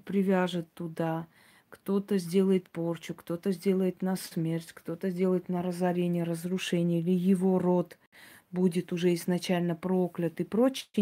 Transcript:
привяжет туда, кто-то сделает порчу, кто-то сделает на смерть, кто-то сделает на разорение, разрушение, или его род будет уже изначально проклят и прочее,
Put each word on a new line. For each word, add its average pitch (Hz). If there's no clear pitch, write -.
привяжет 180
туда, 165
кто-то 202
сделает 185
порчу, 170
кто-то 170
сделает 185
на 185
смерть, 165
кто-то 170
сделает 185
на 180
разорение, 175
разрушение, 170
или 170
его 185
род 180
будет 180
уже 175
изначально 175
проклят 180
и 175
прочее, 262